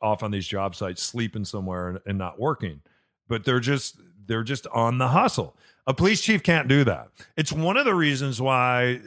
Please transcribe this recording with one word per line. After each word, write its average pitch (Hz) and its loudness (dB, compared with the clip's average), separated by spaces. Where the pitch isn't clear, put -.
off 107 0
on 107 -4
these 98 -4
job 98 -4
sites, 92 -6
sleeping 113 -4
somewhere 92 -6
and, 90 -8
and 101 -2
not 90 -8
working. 104 -4
But 113 -4
they're 127 4
just, 131 -2
they're 113 -2
just 131 -6
on 117 0
the 127 2
hustle. 156 0
A 135 0
police 190 2
chief 214 2
can't 156 2
do 139 6
that. 73 0
It's 156 -2
one 160 0
of 277 2
the 226 2
reasons 139 0
why 127 2